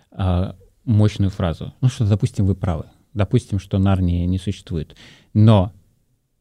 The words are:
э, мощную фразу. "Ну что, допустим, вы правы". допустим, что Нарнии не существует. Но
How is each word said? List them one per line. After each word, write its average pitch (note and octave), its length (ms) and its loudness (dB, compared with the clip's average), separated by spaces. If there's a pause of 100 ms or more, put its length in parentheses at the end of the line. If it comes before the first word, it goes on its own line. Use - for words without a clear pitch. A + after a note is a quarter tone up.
(120)
э, F#2 400 -2 (320)
мощную G#2 460 2
фразу. - 500 -6
"Ну C3 80 0
что, A#2 180 -2
допустим, G2+ 400 -2
вы F#2+ 80 0
правы". F2 300 -4 (300)
допустим, G#2 440 -2
что - 200 -4
Нарнии F#2 480 0
не F#2 120 -2
существует. - 560 -10 (400)
Но G#2+ 380 4 (680)